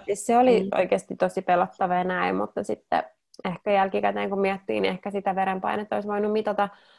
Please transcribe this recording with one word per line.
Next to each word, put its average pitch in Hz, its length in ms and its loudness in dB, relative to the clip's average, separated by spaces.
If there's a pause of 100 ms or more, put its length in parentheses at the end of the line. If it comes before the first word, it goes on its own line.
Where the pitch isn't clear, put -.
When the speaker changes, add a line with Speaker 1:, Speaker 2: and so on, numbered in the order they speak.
Speaker 1:
Siis 202 220 -4
se 233 120 4
oli 240 240 6
Speaker 2:
Mm. 196 60 -4 (100)
Speaker 1:
oikeasti 185 380 -2
tosi 185 260 -2
pelottava 180 520 0
ja 180 100 0
näin, 185 320 -2
mutta 202 260 -4
sitten - 400 -2 (420)
ehkä 190 280 -4
jälkikäteen 202 580 0
kun 196 100 -2
miettii, 196 400 -2
niin 190 120 0
ehkä 185 180 -8
sitä 196 240 -2
verenpainetta 190 600 -2
olisi 208 120 -4
voinut 208 240 -2
mitata 208 360 0 (300)